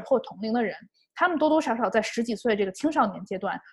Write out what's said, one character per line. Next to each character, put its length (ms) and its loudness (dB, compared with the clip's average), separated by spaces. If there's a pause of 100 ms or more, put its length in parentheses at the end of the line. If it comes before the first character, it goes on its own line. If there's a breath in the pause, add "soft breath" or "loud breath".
或 140 4
同 200 -14
龄 120 -4
的 100 2
人， 100 -2 (400)
他 160 2
们 80 0
多 120 4
多 120 6
少 160 -2
少 140 0
在 100 4
十 220 -4
几 140 -2
岁 180 0
这 100 0
个 60 -4
青 220 -2
少 180 4
年 140 -10
阶 120 -6
段 240 -6 (120 soft breath)